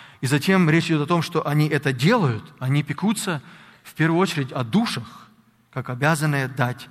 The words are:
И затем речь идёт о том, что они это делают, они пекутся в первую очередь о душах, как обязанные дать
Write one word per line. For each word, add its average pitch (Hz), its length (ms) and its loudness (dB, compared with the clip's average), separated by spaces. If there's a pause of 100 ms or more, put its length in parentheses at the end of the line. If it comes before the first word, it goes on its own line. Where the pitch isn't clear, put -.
(220)
И 135 60 -2
затем 170 420 4
речь 165 180 2
идёт 156 160 0
о - 20 -6
том, 170 160 2
что - 260 -4
они 151 200 2
это 143 260 0
делают, 135 500 2 (140)
они 139 240 0
пекутся 180 640 -4 (400)
в - 100 -20
первую 165 260 2
очередь 160 320 -2
о 131 120 -4
душах, 151 680 -4 (420)
как 127 200 -8
обязанные 143 560 0
дать 123 440 -4